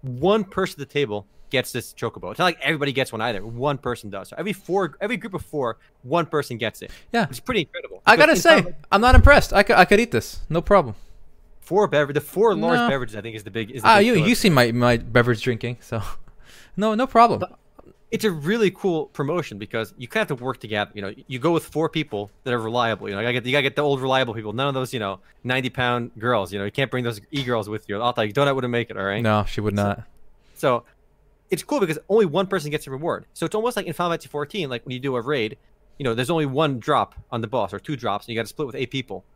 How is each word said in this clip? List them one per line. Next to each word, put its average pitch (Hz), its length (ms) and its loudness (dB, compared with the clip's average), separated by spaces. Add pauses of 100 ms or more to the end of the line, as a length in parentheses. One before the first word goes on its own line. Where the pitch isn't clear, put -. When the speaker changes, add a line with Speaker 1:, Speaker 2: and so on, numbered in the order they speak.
Speaker 1:
one 165 420 0
person 185 360 -6
at 135 80 -12
the - 40 -20
table 104 340 -4 (240)
gets 127 220 -2
this 117 200 -8
chocobo. 92 380 -8
It's 110 80 -12
not 170 60 2
like 175 180 0
everybody 139 300 -2
gets 127 180 -2
one 113 100 -6
either. 107 240 -4
One 123 320 -4
person 120 320 -8
does. 95 200 -12
So - 100 -16
every 190 140 -4
four, 180 480 -4
every 214 160 -4
group 190 180 -10
of 165 100 -8
four, 131 340 -4 (240)
one 156 240 0
person 139 320 -4
gets 110 240 -4
it. 98 100 -16 (200)
Speaker 2:
Yeah. 226 160 0
Speaker 1:
It's 123 120 -12
pretty 226 220 -2
incredible. - 440 -12
Speaker 2:
I 214 80 8
Speaker 1:
Because 254 80 6
Speaker 2:
gotta 311 100 6 (260)
Speaker 1:
in 180 40 2
Speaker 2:
say, - 80 -4
Speaker 1:
Final - 80 -10 (140)
Speaker 2:
I'm 202 80 4
not 247 160 8
impressed. - 360 10
I 202 120 6
could, - 100 4
I 180 100 10
could 202 140 6
eat 233 140 0
this. - 260 -2 (100)
No 160 140 0
problem. 127 320 4 (640)
Speaker 1:
Four 196 300 0
bever-, 143 240 2
the 143 80 0
four 202 340 0
large 214 240 2
Speaker 2:
No. 240 100 2
Speaker 1:
beverages, 120 280 -2
I 104 40 -8
think, 110 140 -10
is 107 80 -10
the 101 80 -12
big, 110 220 -6
is 127 100 -10
the 196 60 4
Speaker 2:
Ah, 220 100 8
Speaker 1:
big 208 80 6
Speaker 2:
you, 240 80 4
Speaker 1:
killer. 170 140 4
Speaker 2:
you 233 80 4
see 190 140 4
my, 123 200 4
my 120 260 4
beverage 117 460 2
drinking, 117 380 -4
so 113 200 -8 (380)
<laughs> - 380 -18
no, 214 180 0
no 247 140 0
problem. 226 320 6
Speaker 1:
But - 180 -10 (520)
it's 220 140 -4
a 214 80 4
really 180 400 0
cool 165 340 -2
promotion 151 500 -6
because 110 400 -6
you 127 120 -14
kinda - 140 -2
have 151 140 -4
to 120 80 -12
work 127 140 -4
together. 104 360 -4
You 104 80 -10
know, 98 120 -10 (140)
you 127 100 -10
go 151 140 2
with 160 120 0
four 156 240 -4
people 107 400 -6 (140)
that 127 100 -4
are 120 60 0
reliable. 113 500 -2
You 101 60 -6
know, 98 60 -4
you 113 60 -2
gotta 120 80 -2
get, 120 120 -4
you 123 60 -2
gotta 139 100 2
get 131 140 -2
the 151 60 0
old 143 180 0
reliable 131 340 0
people. 107 180 -8
None 131 140 -2
of 139 80 -2
those, 131 180 -4
you 127 60 -6
know, 98 220 -4 (240)
ninety 127 260 -2
pound 123 480 -2
girls. 107 340 0
You 101 60 -6
know, 98 60 -4
you 104 80 -6
can't 135 180 -2
bring 127 140 -4
those 110 160 -6 (100)
e-girls 123 380 -4
with 107 200 -10
you. 104 140 -6
I'll 120 100 0
tell 113 120 0
you, 107 80 -4
Donut 139 200 2
wouldn't 123 200 -2
make 120 180 -2
it, 101 60 -12
all 98 80 -4
right? 98 180 -2
Speaker 2:
No, 107 240 2
she - 140 -6
would 101 160 -2
Speaker 1:
So 104 80 0
Speaker 2:
not. 101 180 -4 (520)
Speaker 1:
so 123 300 0 (680)
it's 180 120 -2
cool 285 160 -2
because 160 300 0
only 208 180 4
one 185 220 -2
person 151 240 -4
gets 147 160 -6
a - 20 -12
reward. 135 420 -6
So - 140 -6
it's 156 80 -6
almost 226 220 -2
like 196 100 -6
in 175 60 -8
Final 175 180 -2
Fantasy 165 180 -6
fourteen, 147 400 -6
like, 120 160 -8
when 135 80 -10
you 127 60 -8
do 131 160 -4
a 120 60 -2
raid, 113 360 -4 (400)
you - 60 -12
know, 123 100 0
there's 123 180 -2
only 160 160 0
one 139 340 0
drop 120 340 0 (160)
on 117 120 -4
the 117 40 -6
boss 107 260 -4
or 101 60 -10
two - 160 -8
drops, 110 320 -6
and 117 80 -10
you 110 60 -2
gotta 110 80 -6
split - 180 -8
with 117 80 -12
eight 131 160 -6
people. 104 340 -8 (120)